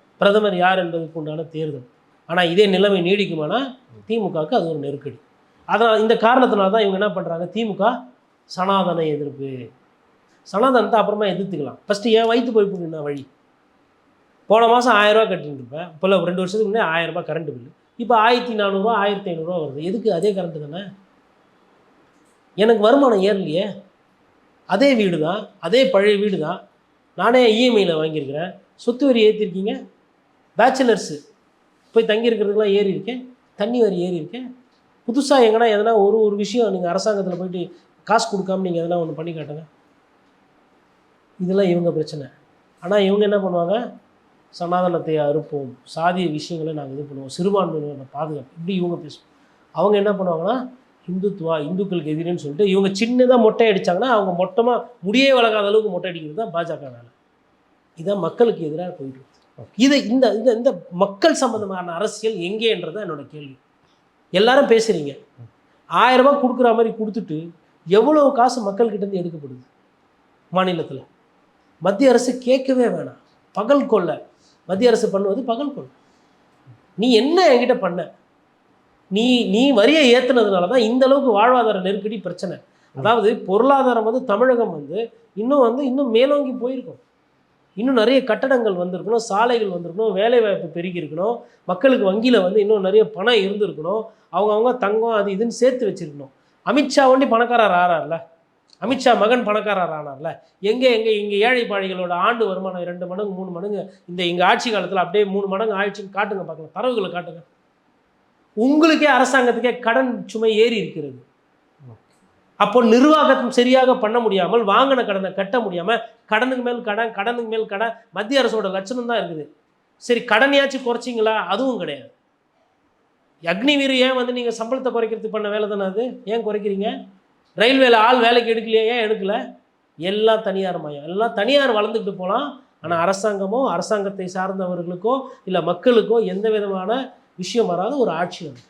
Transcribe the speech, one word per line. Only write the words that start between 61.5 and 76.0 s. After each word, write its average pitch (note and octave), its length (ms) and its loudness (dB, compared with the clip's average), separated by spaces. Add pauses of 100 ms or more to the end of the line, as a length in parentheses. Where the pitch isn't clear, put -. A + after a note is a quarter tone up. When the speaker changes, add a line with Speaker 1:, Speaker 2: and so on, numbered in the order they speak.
Speaker 1:
அரசியல் G#3+ 440 -4
எங்கேன்றது F#3 560 -2
தான் G3+ 160 -10
என்னோட C#3+ 180 -10
கேள்வி. C#3+ 300 -18 (720)
எல்லாரும் A#3 380 4
பேசுறீங்க, F3+ 500 0 (680)
ஆயிரம் B3 400 4
ரூபாய் C#4+ 160 4
கொடுக்குற B3 320 2
மாதிரி A3+ 200 0
கொடுத்துட்டு F#3 560 -8 (360)
எவ்வளவு C4+ 460 4
காசு A#3+ 380 0
மக்கள்கிட்ட G#3 220 0
இருந்து G3 260 -6
எடுக்கப்படுது D3 460 -10 (880)
மாநிலத்துல? E3+ 520 -4 (720)
மத்திய G3+ 320 2
அரசு A#3+ 280 2
கேட்கவே B3+ 480 0
வேணாம். D#3 340 -6 (320)
பகல் A#3 340 0
கொள்ளை. F3 360 0 (440)
மத்திய G3 240 2
அரசு A3 200 2
பண்ணுவது G3+ 320 -2
பகல் C4 320 -6
கொள்ளை. C#3 160 -16 (1040)